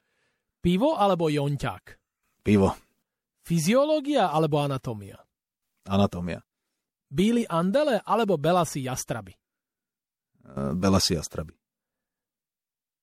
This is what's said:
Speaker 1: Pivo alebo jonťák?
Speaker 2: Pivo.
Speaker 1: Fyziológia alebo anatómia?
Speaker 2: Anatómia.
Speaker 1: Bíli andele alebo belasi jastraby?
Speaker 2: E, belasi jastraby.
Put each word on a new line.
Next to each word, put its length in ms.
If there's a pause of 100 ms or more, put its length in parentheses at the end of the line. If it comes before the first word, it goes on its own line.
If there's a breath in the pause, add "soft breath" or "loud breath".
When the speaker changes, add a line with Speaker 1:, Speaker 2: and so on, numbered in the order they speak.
(580)
Speaker 1:
Pivo 400
alebo 320
jonťák? 560 (560)
Speaker 2:
Pivo. 320 (720)
Speaker 1:
Fyziológia 880
alebo 240
anatómia? 640 (640)
Speaker 2:
Anatómia. 560 (640)
Speaker 1:
Bíli 400
andele 560
alebo 360
belasi 440
jastraby? 560 (1040)
Speaker 2:
E, 320
belasi 400
jastraby. 400 (1500)